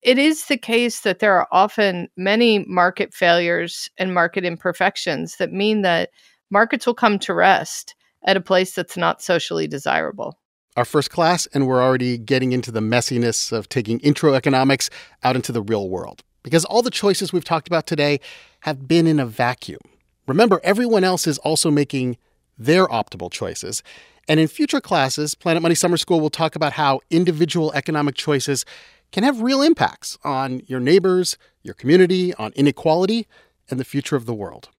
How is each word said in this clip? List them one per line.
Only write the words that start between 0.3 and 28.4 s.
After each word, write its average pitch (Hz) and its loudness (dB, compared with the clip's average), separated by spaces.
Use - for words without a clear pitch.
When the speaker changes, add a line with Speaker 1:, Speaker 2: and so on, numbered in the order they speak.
Speaker 1:
the 277 -2
case 233 -2
that 185 -2
there 214 4
are 180 2
often 190 0
many 214 2
market 180 0
failures 170 0
and 185 -4
market 175 0
imperfections 170 -4
that 170 -4
mean 208 0
that 175 0
markets 226 0
will 240 0
come 208 2
to - -6
rest 170 0
at 196 2
a 185 -2
place 185 0
that's - -8
not 165 -2
socially 165 -2
desirable. - -4
Speaker 2:
Our 123 0
first - -2
class, 170 0
and 139 2
we're 127 2
already 127 0
getting 127 0
into 127 -4
the 113 -4
messiness 117 0
of 110 -6
taking 117 -4
intro 147 2
economics 131 2
out 127 2
into 127 -4
the 117 -2
real 101 -2
world. 90 -10
Because 160 0
all 226 0
the 247 -2
choices 196 -2
we've 175 -2
talked 165 -4
about 165 -2
today 147 0
have 135 -8
been 165 4
in 151 2
a 131 -2
vacuum. 120 -4
Remember, 190 4
everyone 208 2
else 185 0
is 147 -2
also 156 0
making 135 0
their 160 4
optimal 98 -6
choices. - -8
And 156 4
in 160 4
future 285 -2
classes, 147 -2
Planet 165 -2
Money 170 2
Summer 175 0
School 170 2
will 151 0
talk 160 -4
about 151 -2
how 139 0
individual 165 0
economic 147 -2
choices 139 -2